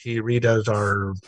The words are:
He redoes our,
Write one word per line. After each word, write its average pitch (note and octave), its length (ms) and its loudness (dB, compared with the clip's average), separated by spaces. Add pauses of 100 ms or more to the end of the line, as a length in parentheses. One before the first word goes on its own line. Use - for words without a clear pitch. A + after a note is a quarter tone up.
He A#2 180 -6
redoes A2+ 480 2
our, G2+ 460 0 (140)